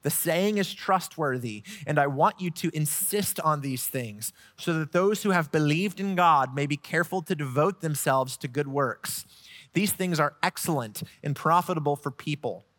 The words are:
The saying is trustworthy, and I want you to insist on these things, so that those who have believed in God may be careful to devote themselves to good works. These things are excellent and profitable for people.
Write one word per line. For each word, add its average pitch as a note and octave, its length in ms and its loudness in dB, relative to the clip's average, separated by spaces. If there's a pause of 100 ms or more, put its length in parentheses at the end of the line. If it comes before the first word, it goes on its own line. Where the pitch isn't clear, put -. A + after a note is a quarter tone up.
The - 60 0
saying F3+ 480 2
is G3 160 -2
trustworthy, B2+ 880 -2 (220)
and D3+ 140 2
I C#3+ 80 4
want D3+ 340 2
you F3+ 80 -2
to - 260 -4
insist E3 640 -2
on D3+ 220 2
these C3 240 -4
things, A2+ 480 -6 (240)
so - 220 -2
that D3+ 120 -4
those G3 300 2
who G#3+ 80 0
have E3+ 220 2
believed D#3+ 480 2
in G3 160 -2
God D3 400 4
may C#3+ 100 0
be D3 100 -2
careful E3 460 -2
to F3 140 -4
devote D3 460 0
themselves C3+ 560 0
to - 100 -10
good C#3 200 -4
works. C3+ 580 -4 (480)
These G3+ 200 2
things F3 260 0
are D3 220 2
excellent C#3+ 600 -2 (200)
and D3 120 -2
profitable E3 600 2
for C#3+ 140 -6
people. B2+ 560 -6 (140)